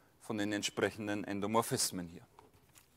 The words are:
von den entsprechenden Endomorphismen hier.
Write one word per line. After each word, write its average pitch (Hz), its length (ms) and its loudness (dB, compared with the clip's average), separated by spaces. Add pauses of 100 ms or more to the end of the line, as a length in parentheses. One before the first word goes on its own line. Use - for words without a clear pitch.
(200)
von - 180 -4
den 104 140 2
entsprechenden 104 720 0
Endomorphismen 101 880 0
hier. 87 160 -16 (720)